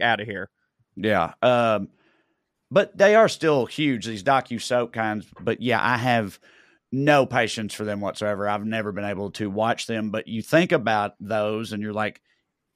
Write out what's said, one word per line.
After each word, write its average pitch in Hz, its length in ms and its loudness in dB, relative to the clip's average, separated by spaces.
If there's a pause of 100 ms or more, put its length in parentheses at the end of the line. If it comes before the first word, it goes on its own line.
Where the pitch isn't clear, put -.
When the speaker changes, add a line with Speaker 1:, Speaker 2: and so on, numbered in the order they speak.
Speaker 1:
outta 113 240 0
here. 101 260 -10 (440)
Speaker 2:
Yeah. 92 380 0 (100)
Um, 117 460 2 (840)
but 190 260 2
they 196 200 6
are 226 120 8
still 147 380 2
huge, 131 400 -2
these 110 160 -8
docu-soap 123 720 0
kinds. 107 340 -4 (140)
But 104 220 -2
yeah, 117 200 2
I 120 140 2
have 117 420 0 (540)
no 139 340 4
patience 113 460 -2
for 107 120 -8
them 104 180 -6
whatsoever. 101 460 -4
I've 104 160 -2
never 110 280 -4
been 101 140 -8
able 101 260 -6
to 107 160 -4
watch 107 380 -2
them. 107 240 -4
But 107 180 -6
you 110 140 -8
think - 280 2
about 107 480 0
those 107 540 -4
and 104 100 -6
you're 107 120 -8
like, 107 260 -6 (560)